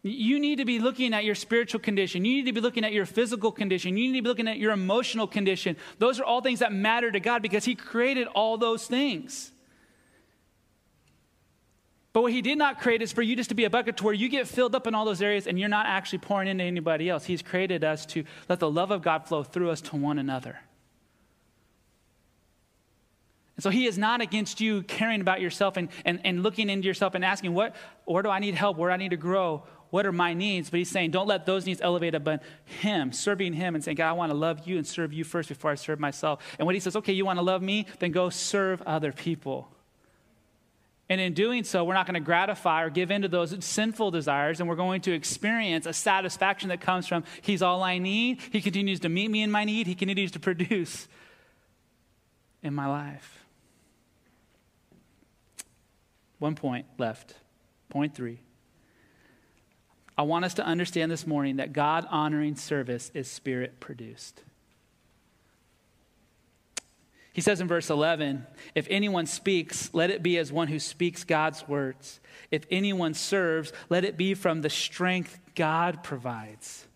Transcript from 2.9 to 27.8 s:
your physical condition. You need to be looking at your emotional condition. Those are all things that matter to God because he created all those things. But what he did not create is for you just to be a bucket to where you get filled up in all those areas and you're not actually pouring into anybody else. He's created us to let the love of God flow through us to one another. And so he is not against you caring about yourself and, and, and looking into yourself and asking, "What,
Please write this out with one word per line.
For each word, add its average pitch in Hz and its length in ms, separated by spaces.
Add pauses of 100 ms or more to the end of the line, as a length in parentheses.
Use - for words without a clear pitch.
your 202 140
physical 220 460
condition. 185 440
You 254 140
need 262 80
to 240 40
be 226 60
looking 233 200
at 220 100
your 214 140
emotional 208 560
condition. 190 480 (240)
Those 233 180
are 262 60
all 240 160
things 247 180
that 233 140
matter 220 400
to 202 80
God 233 200
because 208 240
he 247 120
created 247 500
all 220 320
those 226 300
things. 247 640 (2500)
But 226 100
what 240 100
he 247 100
did 285 160
not 277 220
create 226 200
is 220 120
for 233 100
you 226 140
just 240 140
to 226 40
be 226 80
a 208 80
bucket 226 280
to 190 60
where 214 80
you 214 160
get 254 200
filled 247 260
up 254 140
in 220 80
all 214 80
those 202 180
areas 202 240
and 180 100
you're 202 120
not 208 180
actually 190 320
pouring 190 300
into 185 160
anybody 165 440
else. 160 160
He's 175 160
created 185 440
us 156 220
to 156 180 (240)
let 180 100
the 160 100
love 175 220
of 185 120
God 160 260
flow 151 160
through 175 260
us 156 120
to - 120
one 147 240
another. 131 400 (3000)
And - 60
so 196 80
he 247 160
is 196 100
not 220 240
against 208 400
you 214 220
caring 220 380
about 185 200
yourself 185 360
and, 175 140 (140)
and, 175 200
and 180 180
looking 208 260
into 196 200
yourself 190 260
and 185 100
asking, 190 300
"What, 208 220 (280)